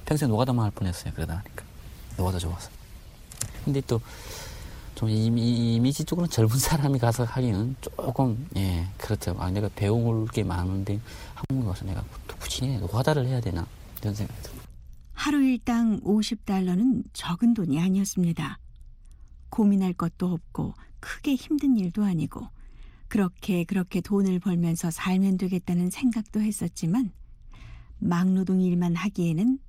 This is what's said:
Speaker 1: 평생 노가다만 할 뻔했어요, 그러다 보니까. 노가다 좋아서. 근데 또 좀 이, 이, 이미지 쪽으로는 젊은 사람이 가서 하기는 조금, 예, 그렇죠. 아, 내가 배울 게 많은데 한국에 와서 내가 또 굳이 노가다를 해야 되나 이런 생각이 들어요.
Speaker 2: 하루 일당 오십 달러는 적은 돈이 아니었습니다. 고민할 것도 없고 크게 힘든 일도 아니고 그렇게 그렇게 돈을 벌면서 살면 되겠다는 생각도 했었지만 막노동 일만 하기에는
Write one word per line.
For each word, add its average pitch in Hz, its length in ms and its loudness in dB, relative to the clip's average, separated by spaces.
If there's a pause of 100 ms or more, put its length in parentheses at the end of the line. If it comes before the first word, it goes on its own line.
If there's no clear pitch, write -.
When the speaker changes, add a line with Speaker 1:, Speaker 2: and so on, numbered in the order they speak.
Speaker 1:
평생 151 240 2
노가다만 120 340 4
할 104 60 2
뻔했어요, 90 440 -4
그러다 80 280 -4
보니까. - 220 -14 (520)
노가다 92 220 0
좋아서. 85 320 -6 (920)
근데 139 180 0
또 117 180 0 (920)
좀 110 160 -2
이, 110 160 2
이, 117 480 2
이미지 131 300 2
쪽으로는 170 260 0
젊은 113 260 4
사람이 139 420 2
가서 117 260 2
하기는 120 560 0
조금, 127 760 -2
예, 90 300 0 (100)
그렇죠. - 420 -2
아, 90 120 -2
내가 101 240 0
배울 113 540 2
게 110 160 0
많은데 95 560 -2 (340)
한국에 127 340 -2
와서 92 160 -6
내가 95 180 -4 (260)
또 - 80 -12
굳이 - 300 -6 (120)
노가다를 123 480 0
해야 127 140 0
되나 85 260 -4 (340)
이런 104 140 -2
생각이 - 280 -6
들어요. - 180 -12 (520)
Speaker 2:
하루 294 320 2
일당 233 600 4
오십 214 420 2
달러는 190 680 2
적은 233 420 2
돈이 165 260 2
아니었습니다. 180 800 0 (920)
고민할 196 440 4
것도 180 380 -2
없고 - 420 -6 (260)
크게 - 340 -2
힘든 277 420 2
일도 196 280 2
아니고 - 440 0 (600)
그렇게 185 560 0
그렇게 185 360 0
돈을 190 400 2
벌면서 170 500 0
살면 185 480 2
되겠다는 180 520 0
생각도 220 500 0
했었지만 208 720 0 (840)
막노동 185 640 4
일만 175 360 4
하기에는 185 640 2 (100)